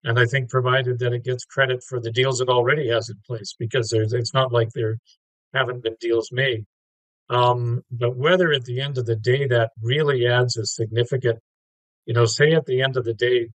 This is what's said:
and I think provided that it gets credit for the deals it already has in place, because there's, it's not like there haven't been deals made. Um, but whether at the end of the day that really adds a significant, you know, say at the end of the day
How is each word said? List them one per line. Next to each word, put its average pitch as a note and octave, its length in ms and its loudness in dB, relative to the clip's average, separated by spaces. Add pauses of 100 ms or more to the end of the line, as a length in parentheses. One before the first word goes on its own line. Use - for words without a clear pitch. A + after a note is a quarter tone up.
and A#2 160 0
I A#2 60 6
think B2+ 240 -2
provided B2+ 500 0
that A#2+ 140 0
it A#2 100 -6
gets B2+ 220 -6
credit B2+ 380 -2
for B2 160 -8
the A2+ 120 -6
deals B2+ 300 0
it C3 80 -2
already B2 400 2
has A#2 200 0
in G#2 160 -14
place, - 320 -10
because A#2 320 -2
there's, A2 240 2
it's A#2+ 200 -4
not C3 180 2
like A#2 220 0
there A2+ 240 -4 (560)
haven't B2 300 -2
been A2+ 160 -4
deals A#2 320 -2
made. B2 340 -2 (640)
Um, A#2+ 640 2
but B2+ 260 -2
whether E3 340 2
at C3 140 -2
the B2 160 -6
end C#3 160 -6
of B2 80 -2
the A2+ 100 0
day B2+ 320 0
that A#2 240 2 (100)
really C3 460 0
adds B2 300 2
a G#2+ 80 -6
significant, A#2 760 -2 (680)
you - 80 -4
know, A#2 120 6
say D3 280 4
at D#3+ 120 2
the B2+ 160 0
end C3 160 0
of B2 80 -2
the A2+ 80 -2
day A#2+ 440 2